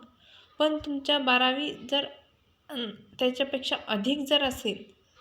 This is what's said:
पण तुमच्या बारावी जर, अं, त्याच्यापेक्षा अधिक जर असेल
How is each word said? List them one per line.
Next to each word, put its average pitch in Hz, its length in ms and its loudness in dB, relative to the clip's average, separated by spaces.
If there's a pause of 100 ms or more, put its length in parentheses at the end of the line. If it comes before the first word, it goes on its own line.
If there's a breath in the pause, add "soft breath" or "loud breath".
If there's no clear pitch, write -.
(600 loud breath)
पण 302 180 4
तुमच्या 294 420 0
बारावी 254 540 2
जर, 277 320 -2 (640)
अं, 240 200 -6 (300)
त्याच्यापेक्षा 262 560 0 (120)
अधिक 226 320 0
जर 285 240 2
असेल 240 400 -2 (380 soft breath)